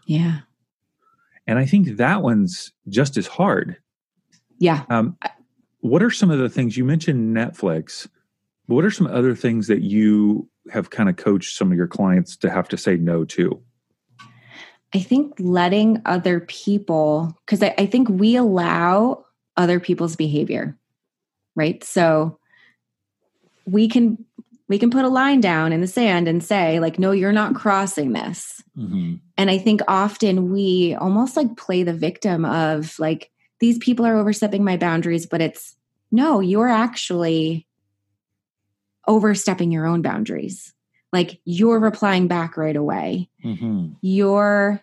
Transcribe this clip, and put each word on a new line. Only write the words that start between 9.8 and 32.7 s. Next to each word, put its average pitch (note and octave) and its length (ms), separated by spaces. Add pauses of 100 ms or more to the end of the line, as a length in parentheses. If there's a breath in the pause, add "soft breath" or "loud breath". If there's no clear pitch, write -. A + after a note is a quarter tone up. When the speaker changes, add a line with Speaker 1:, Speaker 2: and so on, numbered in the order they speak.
Speaker 2:
you G#2+ 680 (220)
have G2+ 200
kinda G2+ 240
coached G2 420
some F#2+ 160
of F2 60
your F2 80
clients F#2 500
to G2 140
have F2+ 180
to - 80
say F#2+ 200
no E2+ 280
to? - 380 (1300 loud breath)
Speaker 1:
I G3 60
think C#4 400
letting F#3+ 680
other F3 360
people, D#3+ 1040
'cause G3+ 160
I, G3 160
I G3+ 80
think A#3+ 220
we G#3+ 280
allow F#3 880 (320)
other F3 240
people's E3+ 360
behavior, D3+ 600 (800)
right? E3 300
So D#3+ 540 (1300 soft breath)
we G#3+ 240
can, A3+ 360 (440)
we G3 100
can A#3+ 120
put C4 140
a C4 40
line C4 320
down E3 320
in D#3+ 80
the F#3 60
sand F3+ 420
and E3 140
say, E3+ 380
like, E3 180
"No, F#3 140
you're G3 200
not G#3+ 220
crossing G3 580
this." - 500 (140)
Speaker 2:
Mm-hmm. F2+ 380 (240)
Speaker 1:
And G3 120
I F#3+ 80
think G#3 300
often F#3+ 640
we F#3 420
almost, G#3+ 420
like, B3 200
play F#3 280
the F3 100
victim E3 500
of, D#3 540